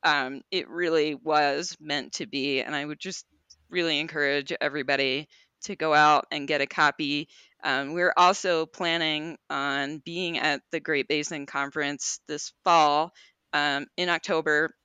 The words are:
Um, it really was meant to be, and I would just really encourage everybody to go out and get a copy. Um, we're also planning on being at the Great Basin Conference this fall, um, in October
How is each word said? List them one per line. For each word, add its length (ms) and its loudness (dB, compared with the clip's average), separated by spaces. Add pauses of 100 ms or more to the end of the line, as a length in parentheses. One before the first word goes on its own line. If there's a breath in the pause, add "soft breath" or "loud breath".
Um, 460 0
it 180 -4
really 460 0
was 680 0
meant 340 -6
to 120 -6
be, 340 -2
and 140 -6
I 100 -4
would 140 -10
just 260 -10 (460)
really 300 0
encourage 600 -2
everybody 680 -2 (340 soft breath)
to 140 -10
go 180 0
out 380 6
and 160 -6
get 120 0
a 60 0
copy. 600 0 (340 soft breath)
Um, 300 -2
we're 240 2
also 500 4
planning 720 -2 (100)
on 500 -4
being 400 -6
at 220 0 (120)
the 80 -4
Great 260 0
Basin 400 -4
Conference 800 -4
this 260 -10 (120)
fall, 480 4 (400 soft breath)
um, 340 0 (100)
in 120 -2
October 680 0 (100)